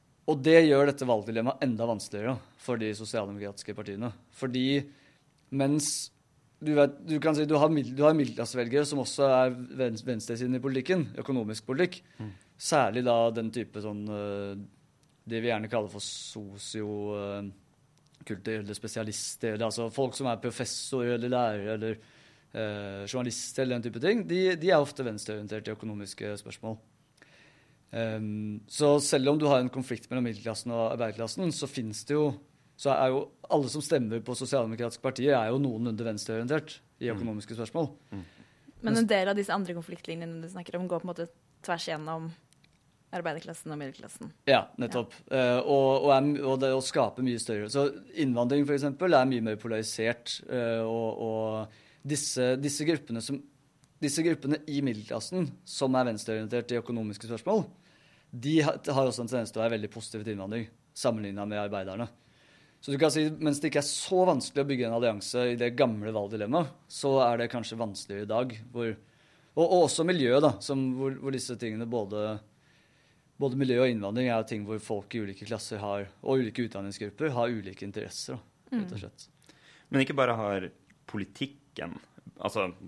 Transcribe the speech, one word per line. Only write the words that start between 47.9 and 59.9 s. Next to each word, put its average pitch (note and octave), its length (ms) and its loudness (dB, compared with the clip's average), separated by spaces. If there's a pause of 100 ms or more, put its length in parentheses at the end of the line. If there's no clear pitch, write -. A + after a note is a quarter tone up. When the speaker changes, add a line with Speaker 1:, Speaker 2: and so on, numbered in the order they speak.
Speaker 1:
innvandring C3+ 480 4
for D3 80 2
eksempel C#3+ 400 2
er C3 100 8
mye B2+ 160 2
mer A2 160 0
polarisert, A2+ 840 -4 (100)
eh, A#2 320 0
og, A2+ 400 -2
og A2 460 -2 (360)
disse, C3 540 0
disse C#3+ 260 -2
gruppene C#3+ 380 -2
som, C#3 160 -6 (640)
disse D3 240 0
gruppene D#3 400 0
i C#3+ 160 -2
middelklassen A#2+ 640 -2 (180)
som C3 300 0
er B2+ 160 4
venstreorientert A2 640 -4
i A#2 80 0
økonomiske A2 480 -6
spørsmål, F3 320 0 (720)
de C#3 220 0 (100)
ha-, - 80 2 (160)
har C3+ 160 4
også B2 160 -2
en A2+ 80 -6
tendens A#2 240 -2
til A2 80 -2
å - 20 2
være A#2 140 2
veldig G#2 160 -6